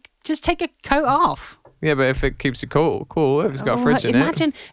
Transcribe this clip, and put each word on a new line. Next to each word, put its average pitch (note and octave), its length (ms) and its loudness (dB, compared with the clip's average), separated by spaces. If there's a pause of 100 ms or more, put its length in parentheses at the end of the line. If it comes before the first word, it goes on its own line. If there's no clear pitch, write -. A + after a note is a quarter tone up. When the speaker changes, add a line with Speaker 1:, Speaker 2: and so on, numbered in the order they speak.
(240)
Speaker 1:
just D#4 200 -4
take F4 200 -2
a D#4+ 60 -6 (120)
coat C#4+ 240 0
off. C4+ 540 0 (220)
Speaker 2:
Yeah, D#3 120 2
but C3+ 140 2
if C3 160 0
it C3+ 160 -4
keeps C3 240 -4
you - 40 -10
cool, C#3+ 420 0
cool, C#3+ 320 2
if G3 100 0
it's C3+ 100 -8
got A#2+ 160 0
a - 40 -2
Speaker 1:
Oh, - 20 -2
Speaker 2:
fridge C#3+ 220 2
in A#2 100 2
it. - 60 6
Speaker 1:
imagine, D#4+ 320 0 (200)